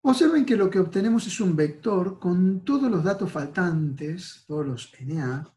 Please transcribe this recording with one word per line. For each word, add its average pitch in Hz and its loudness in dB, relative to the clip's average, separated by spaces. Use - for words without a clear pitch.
Observen 302 4
que 233 2
lo 196 2
que 196 2
obtenemos 208 0
es 208 -6
un 175 2
vector 185 -2
con 185 2
todos 277 2
los 175 0
datos 196 -2
faltantes, 156 -4
todos 151 -4
los 127 -10
N 147 -6
A 131 -6